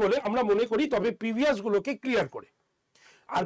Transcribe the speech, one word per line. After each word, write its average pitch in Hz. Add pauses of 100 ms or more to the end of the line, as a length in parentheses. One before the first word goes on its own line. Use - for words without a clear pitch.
বলে 202 (120)
আমরা 233
মনে 208
করি, 226 (100)
তবে 214 (120)
প্রিভিয়াসগুলোকে 220 (100)
ক্লিয়ার 220
করে। 107 (840)
আর 180